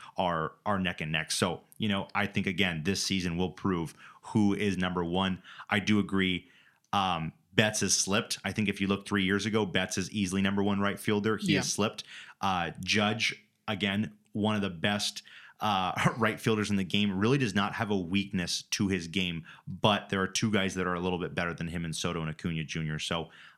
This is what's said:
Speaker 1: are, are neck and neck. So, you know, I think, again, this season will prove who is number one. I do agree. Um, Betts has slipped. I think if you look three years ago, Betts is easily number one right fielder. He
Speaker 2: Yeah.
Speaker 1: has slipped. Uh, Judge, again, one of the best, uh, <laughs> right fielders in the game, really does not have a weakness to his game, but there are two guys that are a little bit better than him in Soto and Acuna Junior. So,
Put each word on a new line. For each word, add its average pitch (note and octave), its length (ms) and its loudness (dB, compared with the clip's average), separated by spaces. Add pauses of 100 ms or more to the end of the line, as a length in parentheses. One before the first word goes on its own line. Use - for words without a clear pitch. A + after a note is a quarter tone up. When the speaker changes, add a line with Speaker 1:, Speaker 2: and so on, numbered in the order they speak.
(160)
Speaker 1:
are, E2+ 360 0 (140)
are G#2 140 2
neck F2 200 -2
and D#2 120 -4
neck. D#2+ 180 -2
So, - 320 0 (160)
you A2 100 0
know, G2 260 0
I G2+ 120 0
think, G2 200 -2
again, F2+ 380 0
this F#2 180 0
season F2+ 340 0
will F2+ 140 0
prove E2+ 440 -2 (280)
who G#2 320 2
is G2 220 0
number F2+ 280 0
one. F#2 380 0 (280)
I G#2 80 4
do G#2 220 2
agree. F#2 480 0 (440)
Um, F2+ 400 0 (220)
Betts G#2+ 260 2
has F#2+ 160 2
slipped. G#2 480 0
I G2 60 -2
think G#2 180 0
if G2 120 -2
you F#2+ 80 0
look G2 180 0
three G2+ 180 2
years G2 220 2
ago, G#2+ 180 2
Betts F#2 320 0
is F#2 140 -4
easily G2 320 0
number G2+ 200 2
one G2 180 2
right G2+ 180 0
fielder. G#2+ 380 0
He F3+ 160 0
Speaker 2:
Yeah. G2 80 4
Speaker 1:
has - 120 -2
slipped. - 320 0 (360)
Uh, F2+ 300 0 (100)
Judge, G#2 540 2 (340)
again, G2+ 440 0 (200)
one G#2+ 220 2
of G#2 80 0
the G2 80 0
best, G2+ 520 -2 (360)
uh, F#2+ 340 2 (220)
<laughs> - 40 -10
right A2 200 2
fielders G#2+ 320 2
in G#2 60 2
the G2 80 2
game, G2+ 340 0
really A2+ 180 4
does A#2+ 200 0
not G2+ 180 0
have G#2+ 160 -2
a G#2 60 2
weakness F#2 760 -2
to - 160 0
his F#2 220 0
game, E2+ 360 -2 (220)
but G2+ 420 2
there G2 120 2
are F#2 80 2
two A2 240 0
guys F#2+ 220 2
that F#2 120 0
are F2+ 80 0
a F2 60 -2
little F2+ 180 0
bit E2 160 -4
better F2 180 -2
than E2+ 140 -6
him E2+ 180 -4
in E2 80 -4
Soto E2+ 280 -2
and D#2+ 100 -4
Acuna D#2+ 320 -4
Junior. D#2 380 -4
So, E2 300 -4 (280)